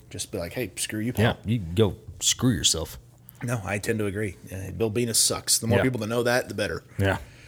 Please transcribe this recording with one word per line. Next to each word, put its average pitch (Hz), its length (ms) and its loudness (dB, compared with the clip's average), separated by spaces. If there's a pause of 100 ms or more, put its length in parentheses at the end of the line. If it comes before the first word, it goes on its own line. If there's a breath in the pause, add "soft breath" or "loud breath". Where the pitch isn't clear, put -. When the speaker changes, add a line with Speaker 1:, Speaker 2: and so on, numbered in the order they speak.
Speaker 1:
Just - 240 -8
be 104 60 -4
like, 87 160 -6
"Hey, 117 220 -4
screw - 240 -4
you, 117 120 -2
pal." 110 320 4
Speaker 2:
Yeah, 107 80 0
you 120 60 2
go 90 360 2 (260)
screw - 300 2
yourself. - 480 0 (440)
Speaker 1:
No, 120 200 -2
I 95 160 -4
tend 110 200 -2
to 104 80 0
agree. 101 300 -4 (140)
Uh, 95 200 -8
Bill 98 180 0
Venus 117 320 0
sucks. - 380 2
The 117 80 -4
more 120 120 4
Speaker 2:
Yeah. 123 60 4
Speaker 1:
people 123 160 0
that 107 60 -2
know 117 160 0
that, 120 260 2
the 104 60 -8
better. 98 280 -2 (160)
Speaker 2:
Yeah. 98 200 4 (300 loud breath)